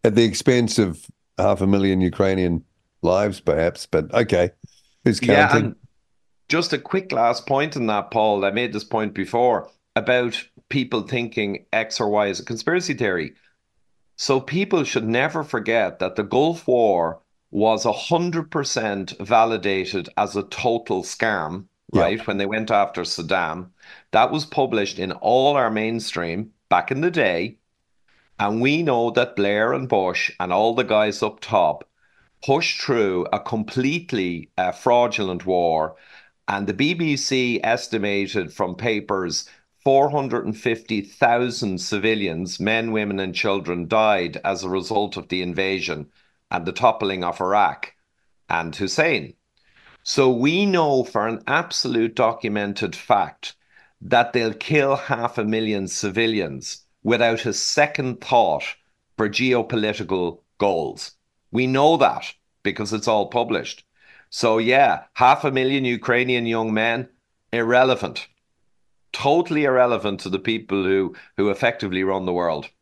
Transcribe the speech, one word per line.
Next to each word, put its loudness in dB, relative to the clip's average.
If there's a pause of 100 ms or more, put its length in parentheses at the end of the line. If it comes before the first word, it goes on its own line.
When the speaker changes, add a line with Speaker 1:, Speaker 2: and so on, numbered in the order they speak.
Speaker 1:
At 4
the 8
expense 2
of 0 (360)
half 2
a 2
million 4
Ukrainian 0 (380)
lives, 0
perhaps, 0
but -2
okay. 2 (520)
Who's 4
Speaker 2:
Yeah, 6
Speaker 1:
counting? 4
Speaker 2:
and -6 (720)
just 0
a -2
quick -4
last 2
point 0
on -2
that, -2
Paul. 2
I 2
made -2
this -6
point -4
before 0 (240)
about 0 (260)
people -2
thinking -4
X -4
or 0
Y 2
is -4
a -14
conspiracy -4
theory. -2 (840)
So 0
people 0
should -2
never 0
forget -2
that -4
the -2
Gulf 0
War 2 (280)
was 2
a 2
hundred -2
percent -4
validated 0 (100)
as -2
a -2
total -2
scam, -4 (280)
Speaker 1:
Yeah. 4
Speaker 2:
right? -2
When -2
they -2
went -4
after 2
Saddam. -4 (400)
That 6
was -4
published -2
in -4
all 2
our 2
mainstream -4 (180)
back 2
in -4
the 0
day. 0 (800)
And 0
we 2
know 2
that 0
Blair 2
and -4
Bush 0 (120)
and -2
all 2
the 0
guys 0
up -4
top 0 (580)
pushed 0
through 0
a -2
completely, -4
uh, 0
fraudulent 0
war. 0 (520)
And -4
the -4
B 0
B -2
C -2
estimated -2
from -4
papers -4 (360)
four 4
hundred -2
and -6
fifty -4
thousand 0
civilians, -2
men, -2
women, -2
and -6
children, -2
died 0
as -4
a -6
result -2
of -12
the -2
invasion -4 (400)
and -4
the -6
toppling 0
of -4
Iraq 0 (540)
and -4
Hussein. -2 (680)
So 2
we 2
know 2
for -2
an -6
absolute -2
documented -2
fact -2 (460)
that 2
they'll 0
kill 2
half -2
a 0
million 0
civilians -2 (180)
without 2
a -2
second -2
thought 2 (540)
for 0
geopolitical -2 (160)
goals. -2 (400)
We 0
know 4
that 0 (300)
because -4
it's -4
all 2
published. -4 (460)
So, 2
yeah, 4 (100)
half 6
a 2
million 0
Ukrainian 0
young 0
men, 0 (460)
irrelevant. 2 (840)
Totally 2
irrelevant 2
to -8
the -2
people -2
who, 2 (220)
who 2
effectively -2
run -2
the -2
world. -2 (120)